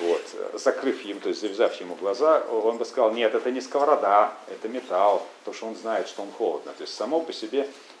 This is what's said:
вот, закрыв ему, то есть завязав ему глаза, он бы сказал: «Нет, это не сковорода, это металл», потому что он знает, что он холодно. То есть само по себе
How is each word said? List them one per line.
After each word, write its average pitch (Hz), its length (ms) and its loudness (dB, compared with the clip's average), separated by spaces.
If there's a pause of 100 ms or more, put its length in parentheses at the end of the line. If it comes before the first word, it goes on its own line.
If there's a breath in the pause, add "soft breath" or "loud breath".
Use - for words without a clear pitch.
вот, 85 200 2 (340)
закрыв 131 500 0
ему, 101 160 -8
то 101 80 -2
есть 85 100 -2
завязав 104 400 0
ему 87 160 -8
глаза, 101 560 2
он 113 260 2
бы 117 60 -2
сказал: 113 280 2
«Нет, 113 220 2
это 123 160 0
не 131 120 -2
сковорода, 110 720 4 (160)
это 95 180 -10
металл», 101 580 2 (140)
потому - 160 -10
что 117 120 -10
он 110 100 -8
знает, 107 320 -4
что 104 140 -10
он 101 140 -10
холодно. 73 360 -2
То 78 100 -12
есть - 100 -10
само 143 280 0
по 160 100 -8
себе 135 380 -4 (320 loud breath)